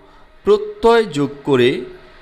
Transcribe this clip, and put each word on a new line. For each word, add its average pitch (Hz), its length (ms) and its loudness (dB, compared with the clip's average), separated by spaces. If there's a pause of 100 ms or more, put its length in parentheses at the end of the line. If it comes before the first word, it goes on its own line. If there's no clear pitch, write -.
(460)
প্রত্যয় 214 600 2 (120)
যোগ 143 140 -4 (140)
করে 127 240 2 (520)